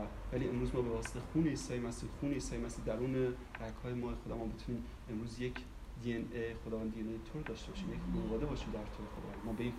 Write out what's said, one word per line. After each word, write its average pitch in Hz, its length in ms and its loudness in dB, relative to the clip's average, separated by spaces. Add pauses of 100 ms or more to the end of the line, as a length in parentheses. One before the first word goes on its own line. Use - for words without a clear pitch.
(340)
ولی 127 160 4
امروز 123 260 2
ما 127 60 4
به 120 80 4
واسطه 113 300 0 (140)
خون 156 140 8
عیسی 123 320 2
مسیح، 120 300 -2 (100)
خون 143 120 4
عیسی 123 260 0
مسیح 117 280 -2
درون 120 300 2 (460)
رگ‌های 117 320 -2
ما، 120 160 0
ای 120 60 0 (100)
خداوند، 113 200 0
ما 110 80 0
بتونیم 120 300 -2 (260)
امروز 117 300 -2
یک 123 140 2 (500)
دی 120 100 4
ان 113 200 0
ای، 117 200 0 (120)
خداوند، 110 280 0
دی 113 60 -4
ان 110 80 0
ای 113 120 -2 (120)
تو 151 80 -2
رو 151 40 -2
داشته - 280 -4
باشیم، 101 220 -2
یک - 60 -2 (140)
خانواده 113 320 2
باشیم 131 260 0
در 107 80 0
تو، 107 240 -4 (120)
خداوند. 101 300 -6
ما 113 80 0
به 110 100 0
این 120 160 2